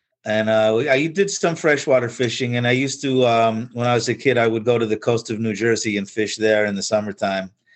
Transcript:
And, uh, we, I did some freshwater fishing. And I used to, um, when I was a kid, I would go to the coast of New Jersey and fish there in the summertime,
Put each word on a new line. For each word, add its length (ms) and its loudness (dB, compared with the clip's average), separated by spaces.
And, 220 -2
uh, 300 2
we, 100 0
I 200 2
did 240 -2
some 240 -2
freshwater 520 2
fishing. 480 -4
And 120 0
I 40 4
used 300 -2
to, 240 2
um, 480 2
when 140 -2
I 80 2
was 120 -2
a 60 0
kid, 240 0
I 100 2
would 160 -2
go 140 2
to 80 0
the 100 -2
coast 360 -2
of 80 -6
New 140 -2
Jersey 440 0
and 100 -4
fish 300 -4
there 280 2
in 100 -2
the 80 -6
summertime, 680 -4